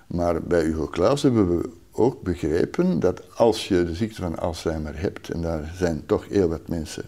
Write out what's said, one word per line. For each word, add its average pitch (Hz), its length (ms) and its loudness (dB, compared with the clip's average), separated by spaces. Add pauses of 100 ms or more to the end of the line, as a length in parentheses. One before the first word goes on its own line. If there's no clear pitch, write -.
Maar 85 360 0
bij 85 220 2
Hugo 78 240 0
Claus 113 340 2
hebben 104 360 4
we - 100 -4 (240)
ook - 300 0
begrepen 90 800 0
dat - 360 -2
als - 320 2
je 87 160 4
de 85 100 -2
ziekte 107 280 -4
van 85 160 -4
Alzheimer 80 640 -4
hebt, - 280 -4
en - 120 -4
daar 80 360 -4
zijn 82 300 -2
toch 101 220 0
heel 95 200 2
wat 80 200 -6
mensen - 400 -6